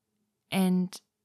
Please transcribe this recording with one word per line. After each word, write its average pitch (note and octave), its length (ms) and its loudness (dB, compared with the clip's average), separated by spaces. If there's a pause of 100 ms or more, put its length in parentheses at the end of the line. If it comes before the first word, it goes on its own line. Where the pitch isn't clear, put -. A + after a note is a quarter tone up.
(520)
And F#3 480 0 (260)